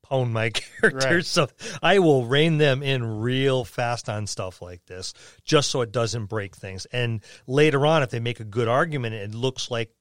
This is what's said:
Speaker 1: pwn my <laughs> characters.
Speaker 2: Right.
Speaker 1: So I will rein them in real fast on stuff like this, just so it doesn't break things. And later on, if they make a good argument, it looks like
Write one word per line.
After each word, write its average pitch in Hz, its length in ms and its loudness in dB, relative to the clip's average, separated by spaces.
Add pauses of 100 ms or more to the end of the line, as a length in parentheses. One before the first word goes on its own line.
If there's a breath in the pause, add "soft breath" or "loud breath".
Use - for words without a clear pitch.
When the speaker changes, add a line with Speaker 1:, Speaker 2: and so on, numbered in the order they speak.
(100)
Speaker 1:
pwn 127 200 0
my 113 200 0
<laughs> - 300 -8
characters. 135 240 2
Speaker 2:
Right. 170 220 2
Speaker 1:
So 156 220 2 (340 loud breath)
I 180 160 6
will 147 260 6
rein 151 320 2
them 143 260 2
in 135 220 0 (160)
real 127 460 0
fast 120 420 -4
on 107 180 -4
stuff 95 360 -8
like 90 240 -16
this, 92 260 -12 (320 loud breath)
just 147 260 2
so 135 120 0
it 107 100 -4
doesn't 117 340 -2
break 101 300 -6
things. 95 300 -12
And 120 360 -4 (240 loud breath)
later 143 400 4
on, 156 160 4
if 120 60 -2
they 123 100 -6
make 113 220 -6
a 113 40 -10
good 110 240 -2
argument, 131 480 0
it 107 180 -10
looks 127 360 -4
like 117 200 -4 (100)